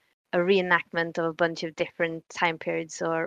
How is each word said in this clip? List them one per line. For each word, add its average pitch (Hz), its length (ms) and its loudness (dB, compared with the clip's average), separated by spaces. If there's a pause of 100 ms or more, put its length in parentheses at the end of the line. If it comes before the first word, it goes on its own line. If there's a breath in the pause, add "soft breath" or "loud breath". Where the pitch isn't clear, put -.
(320)
a 180 60 0
reenactment 175 800 2
of 165 60 2
a 165 80 0
bunch 165 320 0
of 160 100 -6
different 165 540 -4
time 165 300 0
periods 165 440 -6
or, 165 240 -2